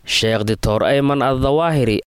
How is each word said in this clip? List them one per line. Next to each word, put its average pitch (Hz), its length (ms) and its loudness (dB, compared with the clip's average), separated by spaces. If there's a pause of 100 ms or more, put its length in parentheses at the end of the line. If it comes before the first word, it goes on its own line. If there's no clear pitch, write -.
Sheekh 110 400 -2
Dictor 107 400 0
Ayman 139 380 0
Al-Zawahiri 135 760 0 (120)